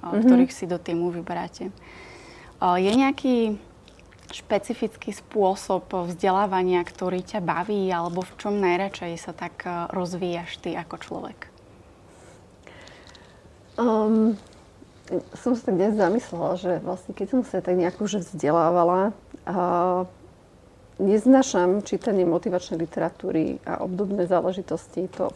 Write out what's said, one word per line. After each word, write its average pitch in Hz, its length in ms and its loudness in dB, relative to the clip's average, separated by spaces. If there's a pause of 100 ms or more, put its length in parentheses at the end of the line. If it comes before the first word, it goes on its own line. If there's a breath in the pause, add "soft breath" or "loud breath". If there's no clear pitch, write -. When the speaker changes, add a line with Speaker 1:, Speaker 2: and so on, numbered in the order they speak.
Speaker 1:
a, 180 160 -4
Speaker 2:
Mhm. 220 60 4
Speaker 1:
ktorých 254 260 8
si - 160 -10
do 175 120 -4
týmu 170 340 -2
vyberáte. 175 580 -8 (880 loud breath)
A, 180 240 2
je 190 80 4
nejaký 254 640 4 (800)
špecifický - 800 -4
spôsob 196 720 0 (240)
vzdelávania, 185 720 2
ktorý 185 400 -4
ťa - 160 -8
baví, 190 500 -2
alebo 175 380 -2
v - 80 -16
čom 208 240 -4
najradšej 185 640 0
sa - 100 -14
tak, 170 320 -12
e, 185 80 -8 (240)
rozvíjaš 175 640 -6
ty 170 160 -8
ako 175 240 -10
človek? - 560 -14 (2250 loud breath)
Speaker 2:
Ehm, 220 640 4 (960)
som 247 160 0
sa 233 100 0
tak 190 140 0
dnes 202 160 2
zamyslela, 180 640 0
že 180 240 -2
vlastne 180 320 -8
keď 196 160 -6
som 254 140 2
sa - 180 -4
tak 180 160 0
nejako 180 320 0
už 196 160 -4
vzdelávala, 175 880 2 (320)
a 180 580 0 (920)
neznášam 208 880 4
čítanie 202 400 0
motivačnej 175 560 -2
literatúry 165 840 -2
a - 160 -4
obdobné 185 460 -2
záležitosti, 180 840 -2
to - 280 -4